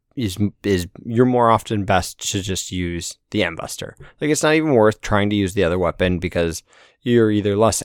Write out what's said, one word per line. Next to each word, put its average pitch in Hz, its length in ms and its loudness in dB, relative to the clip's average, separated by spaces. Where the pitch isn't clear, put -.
is, 101 220 -6
is, 92 240 0
you're 120 200 2
more 120 260 4
often 107 340 0
best 92 340 0
to 101 100 -4
just 95 300 -6
use 87 460 -8
the 104 140 -2
M 85 120 -4
Buster. - 400 -12
Like, 151 120 0
it's 151 120 -2
not 156 120 4
even 156 180 0
worth 107 280 4
trying 104 280 0
to 104 60 -2
use 98 180 0
the 101 100 0
other 87 160 0
weapon 90 400 0
because 85 440 -4
you're 117 280 4
either 101 240 0
less 107 300 2